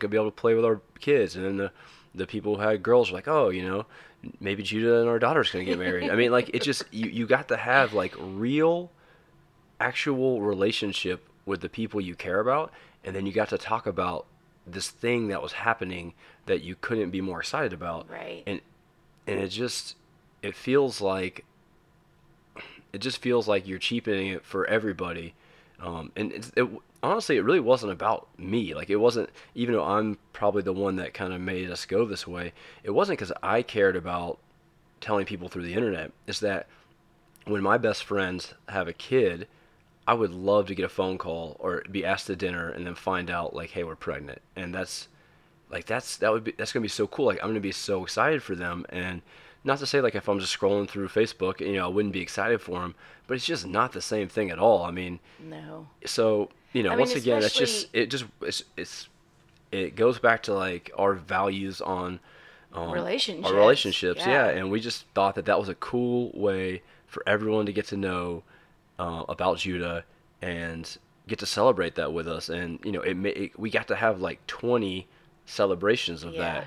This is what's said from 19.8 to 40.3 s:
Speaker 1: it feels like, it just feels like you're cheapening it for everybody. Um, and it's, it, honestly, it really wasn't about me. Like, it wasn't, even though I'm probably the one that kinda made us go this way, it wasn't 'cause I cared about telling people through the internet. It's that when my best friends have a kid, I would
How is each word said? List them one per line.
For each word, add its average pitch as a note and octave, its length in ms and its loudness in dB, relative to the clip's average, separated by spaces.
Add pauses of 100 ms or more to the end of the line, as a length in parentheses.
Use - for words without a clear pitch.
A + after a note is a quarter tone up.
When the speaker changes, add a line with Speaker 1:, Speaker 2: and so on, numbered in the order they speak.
Speaker 1:
it G2+ 140 -8
feels C3 460 2
like, F#2+ 420 -2 (1500)
it G2 60 -10
just B2 200 -4
feels A#2+ 280 2
like G2 200 2
you're F#2+ 120 -6
cheapening G2+ 500 0
it F#2+ 160 -6
for A#2 220 -2
everybody. F2+ 680 -2 (460)
Um, E2+ 360 -8
and G#2+ 160 -4
it's, A2+ 240 -12
it, B2 100 4 (360)
honestly, F3 340 2
it G2 60 4
really D#3 180 6
wasn't A2+ 320 4
about F#2+ 360 0 (100)
me. F#2+ 360 -2
Like, D#2+ 140 -6
it G2 80 4
wasn't, A#2 320 4 (260)
even A#2+ 200 0
though F2+ 100 2
I'm G#2 340 0 (140)
probably G#2 300 2
the F#2+ 100 -2
one F#2+ 240 0
that F2+ 160 -6
kinda F#2 260 -6
made F#2 320 -4
us F2 140 -8
go G#2+ 220 2
this G2 200 -6
way, F2 260 -8 (300)
it - 80 -6
wasn't E3+ 280 2
'cause F#2+ 140 -6 (100)
I A2 200 2
cared G2 340 4
about F2 420 -4 (600)
telling G2+ 260 0
people F2+ 220 -10
through F2 160 -8
the F2 100 -6
internet. G2 380 -2 (140)
It's G2 140 -6
that G2 260 -2 (800)
when G#2 180 0
my G2 160 6
best A2 260 0
friends F#2 500 -2 (140)
have F#2 200 -4
a E2+ 40 -8
kid, F#2+ 540 2 (600)
I A#2 60 6
would G#2+ 180 2